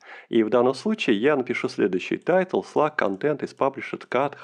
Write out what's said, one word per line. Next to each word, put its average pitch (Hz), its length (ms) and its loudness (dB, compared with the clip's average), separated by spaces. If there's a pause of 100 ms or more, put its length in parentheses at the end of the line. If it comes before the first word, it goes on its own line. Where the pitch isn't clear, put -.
(280)
И 113 140 4
в 107 80 -2
данном 123 240 4
случае 175 420 0
я 139 200 2
напишу 123 320 -2
следующий. 92 480 -2
Title, 180 460 0
slug, 147 360 0
content, 123 420 0
is - 160 -8
published, - 520 -4
cut, 139 360 0